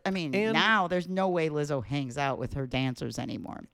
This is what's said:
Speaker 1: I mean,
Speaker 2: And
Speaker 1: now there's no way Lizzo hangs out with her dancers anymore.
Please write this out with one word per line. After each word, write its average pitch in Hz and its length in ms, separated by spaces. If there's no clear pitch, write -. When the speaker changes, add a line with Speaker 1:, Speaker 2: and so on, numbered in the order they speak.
Speaker 1:
I 196 60
mean, 165 220
Speaker 2:
And 214 200
Speaker 1:
now 196 340
there's 180 220
no 190 200
way 160 200
Lizzo 147 360
hangs 139 320
out 139 220
with 127 140
her 135 120
dancers 127 540
anymore. - 540